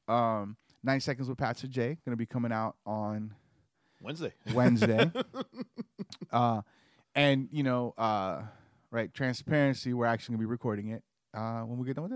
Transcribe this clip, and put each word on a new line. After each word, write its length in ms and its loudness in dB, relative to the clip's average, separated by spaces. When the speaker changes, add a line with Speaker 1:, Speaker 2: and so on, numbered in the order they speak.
Speaker 1:
um, 500 2
Ninety 180 2
Seconds 280 -2
with 80 -6
Pastor 300 -2
J 380 -2
gonna 120 -2
be 80 -2
coming 260 -2
out 240 -2
on 480 -4
Speaker 2:
Wednesday. 320 -6
Speaker 1:
Wednesday. 640 6
Speaker 2:
<laughs> 40 0
Speaker 1:
Uh, 300 2
and, 360 4
you 100 -2
know, 340 0
uh, 460 0
right, 240 -2
transparency, 800 0
we're 140 2
actually 260 0
gonna 80 -2
be 80 -2
recording 400 -2
it, 140 -8
uh, 260 -4
when 160 -8
we 80 -4
get 100 -4
done 140 -6
with 60 -8